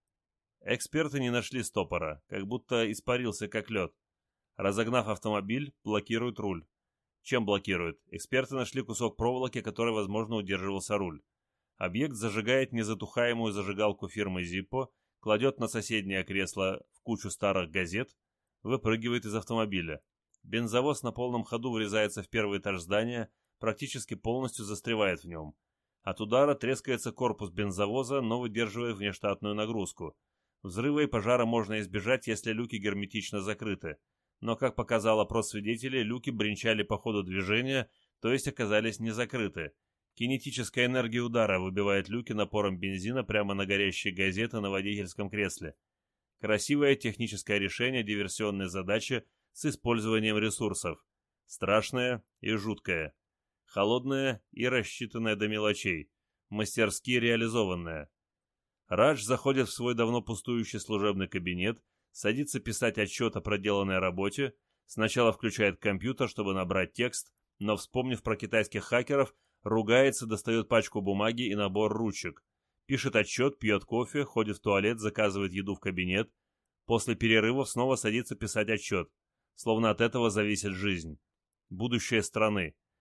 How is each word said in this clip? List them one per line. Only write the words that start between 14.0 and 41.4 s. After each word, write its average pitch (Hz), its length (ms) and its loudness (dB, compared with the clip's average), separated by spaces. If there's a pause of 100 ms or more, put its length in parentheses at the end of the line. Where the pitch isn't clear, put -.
фирмы 95 340 -4
Zippo, 95 460 -4 (320)
кладет 110 400 2
на 113 80 0
соседнее 98 560 -2
кресло 95 680 -2
в - 100 -20
кучу 107 280 -4
старых 92 400 0
газет, 92 460 -2 (480)
выпрыгивает 113 600 0
из 107 120 -6
автомобиля. 98 680 -2 (400)
Бензовоз 120 640 0
на 117 80 -4
полном 123 320 -2
ходу 120 280 -4
врезается 107 520 0
в - 40 -16
первый 101 300 0
этаж 95 220 -2
здания, 110 500 0 (300)
практически 113 540 -4
полностью 117 500 -4
застревает 104 580 0
в 87 60 -16
нем. 78 280 -10 (460)
От 95 180 -6
удара 127 360 4
трескается 117 560 -2
корпус 107 380 -2
бензовоза, 104 680 0
но 120 200 0
выдерживает 113 560 -2
внештатную 101 580 -2
нагрузку. 104 600 -4 (480)
Взрыва 135 400 0
и - 20 4
пожара 120 380 2
можно 110 340 0
избежать, 107 480 0
если 110 260 -2
люки 113 220 -4
герметично 101 640 -4
закрыты. 98 580 -4 (420)
Но, 113 160 -2
как 127 180 0
показал 110 460 2
опрос 110 300 0
свидетелей, 117 520 -2
люки 120 280 -4
бренчали 107 520 0
по 101 160 -2
ходу 104 240 -2
движения, 107 640 0 (320)
то 117 120 2
есть 135 160 0
оказались 107 500 0
не 113 140 -4
закрыты. 107 580 -4 (440)
Кинетическая 123 720 -2
энергия 123 340 0
удара 113 400 2